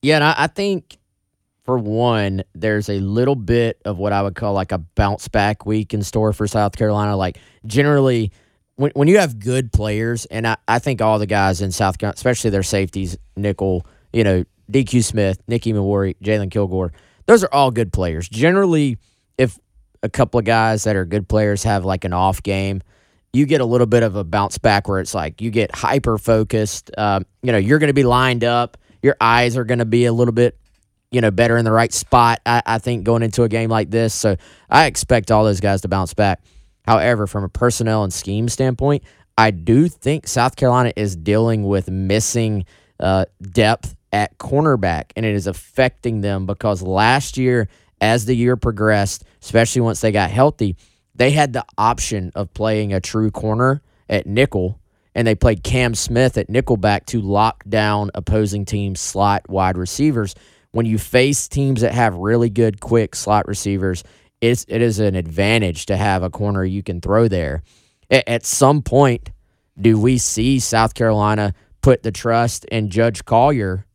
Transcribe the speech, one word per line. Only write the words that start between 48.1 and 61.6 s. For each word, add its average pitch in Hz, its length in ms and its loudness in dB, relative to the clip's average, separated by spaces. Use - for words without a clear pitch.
the 127 100 0
year 120 220 2
progressed, 104 640 0
especially 113 380 2
once 113 200 -2
they 110 100 2
got 98 200 0
healthy, 113 440 2
they 135 180 2
had 143 220 0
the 120 120 -6
option 107 580 0
of 98 180 -8
playing 107 400 -2
a 95 60 0
true 110 320 -2
corner 123 500 0
at 104 160 -2
nickel, 101 540 -2
and 117 120 0
they 113 60 2
played 104 300 2
Cam 120 320 0
Smith 123 420 0
at 104 100 -4
nickelback 107 600 0
to 117 120 -4
lock 101 480 0
down 104 460 -2
opposing 101 520 -2
team 101 300 -4
slot 101 540 -2
wide 92 280 0
receivers. 113 580 -2
When 117 120 0
you 110 140 0
face 131 480 0
teams 135 340 -2